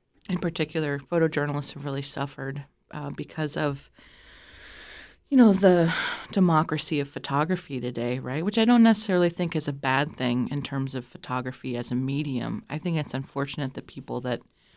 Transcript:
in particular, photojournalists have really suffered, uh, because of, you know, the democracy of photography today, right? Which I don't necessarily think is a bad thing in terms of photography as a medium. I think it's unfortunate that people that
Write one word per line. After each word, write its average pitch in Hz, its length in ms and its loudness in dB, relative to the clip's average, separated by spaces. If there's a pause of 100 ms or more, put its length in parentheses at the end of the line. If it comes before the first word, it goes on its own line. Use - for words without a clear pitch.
(300)
in 180 100 -2
particular, 156 600 -2
photojournalists 147 760 -2
have 139 120 -10
really 139 160 -4
suffered, 139 600 -8 (280)
uh, 143 200 -8
because 147 440 -6
of, 147 360 -4 (1400)
you 277 80 4
know, 226 160 10
the 180 400 6 (380)
democracy 160 680 2
of 139 100 -2
photography 143 720 -2
today, 120 400 -4
right? 131 240 -4
Which 208 140 -2
I 226 80 4
don't 240 180 8
necessarily 196 460 4
think 170 260 -2
is 151 120 -2
a 143 60 0
bad 135 440 0
thing 123 340 0
in 143 120 -4
terms 135 320 -6
of 123 100 -8
photography 127 720 -8
as 120 140 -6
a 123 40 0
medium. 131 720 -4
I 151 100 -6
think 165 180 -2
it's 147 160 -4
unfortunate 139 600 -6
that - 120 -14
people 127 340 -10
that 123 200 -4 (360)